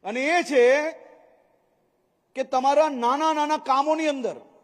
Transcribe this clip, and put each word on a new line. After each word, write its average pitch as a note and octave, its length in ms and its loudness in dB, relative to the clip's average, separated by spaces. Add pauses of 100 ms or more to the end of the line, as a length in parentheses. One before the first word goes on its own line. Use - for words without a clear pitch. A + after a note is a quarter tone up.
અને A3 160 -6 (100)
એ F4 140 2
છે B3+ 200 2 (1700)
કે C4 100 -4
તમારા C#4 480 2
નાના C4+ 400 0
નાના D4+ 340 -2
કામોની D4+ 440 0
અંદર A3 240 -6 (280)